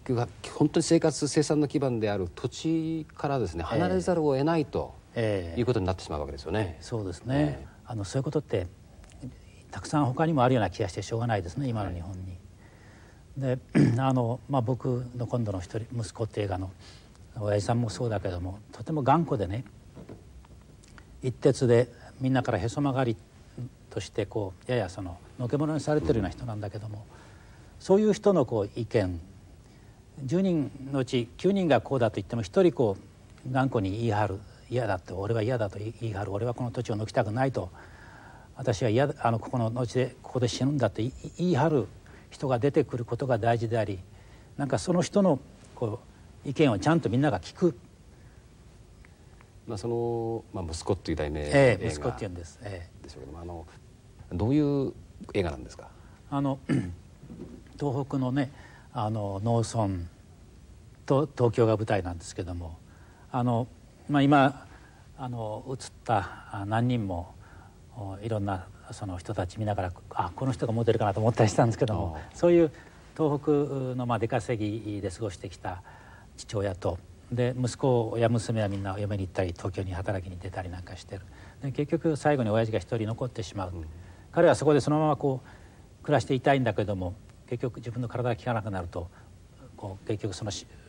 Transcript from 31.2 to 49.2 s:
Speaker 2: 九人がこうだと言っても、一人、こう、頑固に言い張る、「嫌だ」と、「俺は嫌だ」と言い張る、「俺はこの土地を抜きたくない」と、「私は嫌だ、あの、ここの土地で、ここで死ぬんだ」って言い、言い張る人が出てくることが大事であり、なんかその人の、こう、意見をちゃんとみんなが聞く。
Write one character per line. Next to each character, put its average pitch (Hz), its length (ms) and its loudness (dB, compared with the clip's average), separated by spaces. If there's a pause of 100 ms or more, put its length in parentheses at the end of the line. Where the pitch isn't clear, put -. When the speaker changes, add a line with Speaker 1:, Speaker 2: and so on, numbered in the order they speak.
Speaker 2:
九 190 160 2
人 185 160 2
が 123 100 8
こ 135 160 -2
う 131 40 0
だ 113 120 4
と - 40 -14
言 131 100 -4
っ - 20 -16
て - 80 -4
も、 117 60 0
一 196 200 2
人、 175 120 8
こ 104 240 2 (500)
う、 131 60 -6
頑 135 160 2
固 120 100 0
に 95 120 0
言 107 160 -4
い 110 40 2
張 104 160 2
る、 95 120 -6 (300)
「嫌 120 160 0
だ」 95 140 -2
と、 - 220 -10
「俺 104 120 -2
は 113 80 2
嫌 123 160 0
だ」 107 140 -2
と 101 80 -10
言 110 220 -8
い 113 120 -4
張 101 120 -4
る、 98 100 -6
「俺 107 100 -2
は 123 80 -2
こ 127 120 -6
の 117 60 -4
土 123 120 -4
地 - 80 -6
を 107 60 -2
抜 107 80 -2
き - 80 -10
た 123 100 4
く 107 80 -2
な 127 140 0
い」 135 80 0
と、 - 160 -4 (880)
「私 131 260 -2
は 117 60 2
嫌 127 180 4
だ、 147 80 -4 (100)
あ 117 60 4
の、 113 80 0
こ - 100 -10
こ 127 80 -2
の 113 140 0
土 120 160 -2
地 - 60 -10
で、 123 280 0
こ - 120 -14
こ 127 80 -2
で 120 80 4
死 - 160 -2
ぬ 143 60 2
ん 151 60 0
だ」 120 120 4
っ - 20 0
て - 100 -6
言 123 100 -2
い、 - 20 -18 (240)
言 175 140 0
い 165 40 4
張 147 140 4
る 127 180 2 (420)
人 - 200 -4
が 123 100 2
出 139 140 2
て 160 100 6
く - 140 -4
る 117 80 -4
こ 117 100 -4
と 139 100 -4
が 123 120 2
大 117 200 4
事 113 120 -2
で 117 80 0
あ 107 80 0
り、 98 140 -6 (580)
な 143 80 -2
ん - 20 -4
か 135 120 0
そ - 120 -2
の 175 100 4
人 202 200 2
の、 175 180 4 (360)
こ 107 280 -4
う、 - 80 -20 (320)
意 139 120 -4
見 147 160 6
を - 80 2
ち - 80 0
ゃ 165 80 6
ん 151 60 4
と 107 80 -2
み 113 80 2
ん 135 40 4
な 147 100 4
が 90 80 -2
聞 - 160 -12
く。 175 220 2 (1900)